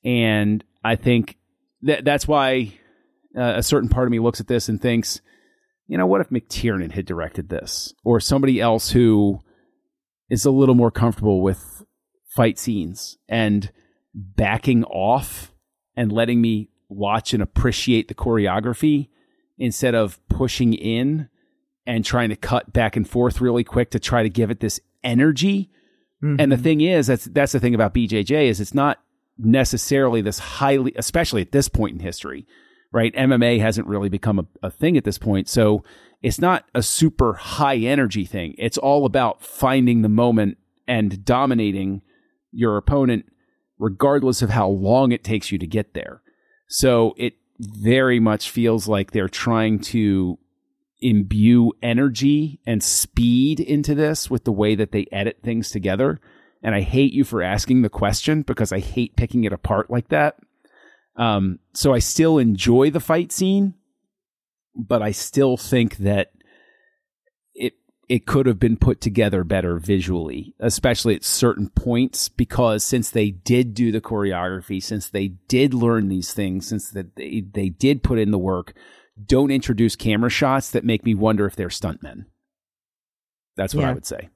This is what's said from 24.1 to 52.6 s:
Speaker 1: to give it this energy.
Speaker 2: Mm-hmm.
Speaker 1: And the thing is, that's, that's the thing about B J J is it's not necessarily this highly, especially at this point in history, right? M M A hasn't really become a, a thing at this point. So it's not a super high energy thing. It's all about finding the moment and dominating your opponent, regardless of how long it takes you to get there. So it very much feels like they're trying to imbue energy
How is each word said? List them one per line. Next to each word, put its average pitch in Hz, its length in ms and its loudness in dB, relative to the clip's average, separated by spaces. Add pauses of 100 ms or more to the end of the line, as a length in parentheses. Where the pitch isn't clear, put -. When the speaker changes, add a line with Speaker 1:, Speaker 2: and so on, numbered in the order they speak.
Speaker 1:
to 110 80 0
give 107 200 0
it - 100 -6
this 104 200 -4 (220)
energy. 156 680 2 (520)
Speaker 2:
Mm-hmm. 147 180 0
Speaker 1:
And 139 120 4
the 127 40 4
thing 151 240 2
is, 160 280 2
that's, 127 180 0
that's 143 260 0
the 131 80 0
thing 120 140 2
about 107 200 2
B 120 120 0
J 104 160 -2
J 139 260 2
is 104 120 0
it's 104 140 -8
not 139 240 0 (400)
necessarily 123 840 2
this 101 180 -4
highly, 139 580 0
especially 156 460 -2
at - 100 -8
this 139 160 2
point 107 260 -2
in 85 60 -10
history, 73 460 -10 (460)
right? 113 240 0
M 131 160 2
M 120 100 4
A 120 160 2
hasn't 110 300 0
really 101 200 -4
become 98 300 -2
a, 87 80 -4 (160)
a 92 80 -8
thing 165 260 0
at - 80 0
this 101 140 -4
point. 95 300 -2
So 104 360 2 (380)
it's - 180 -2
not 175 240 0 (100)
a 123 80 0
super 131 520 0
high 139 420 -2
energy 113 480 0
thing. 87 340 -8
It's - 200 -4
all 139 260 2
about 120 380 0
finding 123 600 2
the 107 60 2
moment 110 500 2 (280)
and 104 380 -2
dominating 104 800 0 (480)
your 113 280 0
opponent, 127 480 0 (520)
regardless 131 640 0
of 104 80 0
how 104 180 2
long 110 440 2
it - 100 -2
takes 104 300 -4
you 95 60 -4
to 87 80 -6
get 104 280 -6
there. - 280 -12 (460)
So 120 480 2
it 120 180 -6 (260)
very 117 600 2
much 107 300 0
feels 113 380 0
like 98 240 0
they're 95 160 -2
trying 113 520 0
to 98 580 0 (640)
imbue 110 720 4 (100)
energy 139 840 0